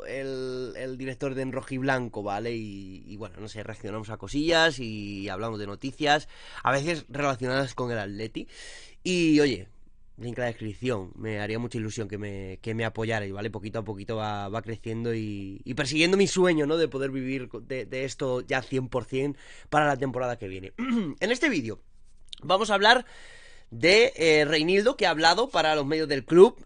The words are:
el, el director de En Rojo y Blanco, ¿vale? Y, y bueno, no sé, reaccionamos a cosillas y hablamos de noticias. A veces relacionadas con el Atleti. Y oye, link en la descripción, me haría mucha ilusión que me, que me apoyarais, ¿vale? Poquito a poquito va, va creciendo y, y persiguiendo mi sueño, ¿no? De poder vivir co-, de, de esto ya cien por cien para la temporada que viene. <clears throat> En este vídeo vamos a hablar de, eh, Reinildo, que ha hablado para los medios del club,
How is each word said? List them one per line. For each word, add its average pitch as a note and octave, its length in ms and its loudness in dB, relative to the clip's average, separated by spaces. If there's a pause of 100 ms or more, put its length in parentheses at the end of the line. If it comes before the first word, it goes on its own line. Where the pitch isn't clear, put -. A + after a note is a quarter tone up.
el, B2+ 680 -6
el C3 200 -8
director C3 380 -6
de C3 80 -2
En C3 80 -4
Rojo C3 240 -8
y C3 40 -4
Blanco, B2+ 440 -2
¿vale? G#2 320 -4
Y, G2 500 -10
y G#2 120 -14
bueno, G2+ 240 -14
no G#2+ 80 -12
sé, G#2+ 160 -12
reaccionamos A2 460 -10
a G#2+ 60 -10
cosillas D#3 640 2
y G2+ 500 -8
hablamos G#2+ 300 -6
de G2+ 80 -8
noticias. C#3 640 -2 (340)
A A#2+ 80 2
veces C#3+ 380 -2
relacionadas C3 680 -2
con B2 160 -4
el A#2 80 -4
Atleti. G#2 480 -8 (560)
Y E3+ 380 4
oye, A2 260 2 (520)
link A#2 200 -8
en B2 40 -4
la B2 40 0
descripción, G#2+ 680 -6
me G#2+ 240 -6
haría G#2+ 180 -4
mucha A#2+ 200 -6
ilusión G#2+ 280 -6
que G#2+ 100 -8
me, G2 460 -10
que A2+ 120 -6
me A2+ 100 -2
apoyarais, A2 480 -4
¿vale? G#2 180 -6
Poquito G#2+ 300 -8
a G#2+ 40 -8
poquito G2+ 300 -8
va, G#2 360 -6
va A2 120 -6
creciendo A2+ 500 -6
y, G2+ 520 -8
y B2 100 -8
persiguiendo D3+ 420 2
mi G3 120 4
sueño, F3 360 4
¿no? D3+ 120 2
De E3 100 2
poder C3+ 240 -4
vivir C3 380 -6
co-, A2+ 120 -12
de, B2+ 260 -8
de C3 180 -6
esto B2+ 380 -2
ya C3 200 -2
cien C3 240 -4
por A#2+ 180 -4
cien C#3 320 -4 (320)
para D3 180 4
la C#3+ 100 2
temporada B2+ 420 -4
que G#2+ 80 -10
viene. F#2+ 320 -10
<clears throat> A#3 400 -2
En G3 140 0
este C#4 160 2
vídeo A#2 320 -2 (600)
vamos F#3+ 300 2
a G#3 40 4
hablar A3+ 300 6 (720)
de, F#3 420 6
eh, D#3 280 6
Reinildo, F#3 540 4
que G3+ 80 2
ha F3 40 4
hablado E3 380 4
para D#3 260 2
los D3 120 0
medios D#3 200 0
del C#3+ 200 -2
club, F#3 400 10